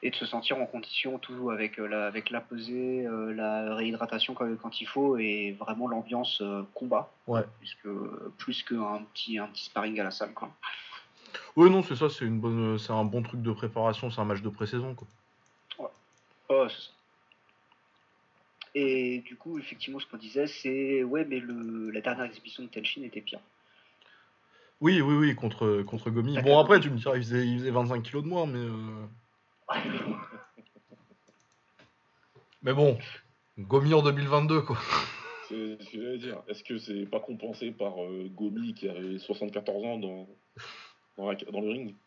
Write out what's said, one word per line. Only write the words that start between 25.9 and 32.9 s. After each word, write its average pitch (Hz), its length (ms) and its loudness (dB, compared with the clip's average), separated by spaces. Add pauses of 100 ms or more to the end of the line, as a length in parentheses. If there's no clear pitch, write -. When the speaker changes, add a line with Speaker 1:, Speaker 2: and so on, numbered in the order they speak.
Speaker 2:
Gomi. 117 260 2
Speaker 1:
Takatomi. 139 200 10
Speaker 2:
Bon, 151 60 12
après, 190 180 12
tu 151 100 2
me 127 80 0
diras, 127 200 2
il 123 60 0
faisait, 120 220 2
il 120 140 2
faisait 127 120 0
vingt-cinq 120 320 2
kilos 143 200 -4
de 156 60 -4
moins, 175 160 2
mais, 127 140 -2
euh, 110 460 -6 (640)
Speaker 1:
Ouais. - 80 -2 (2750)
Speaker 2:
mais 131 100 2
bon, 143 240 6 (640)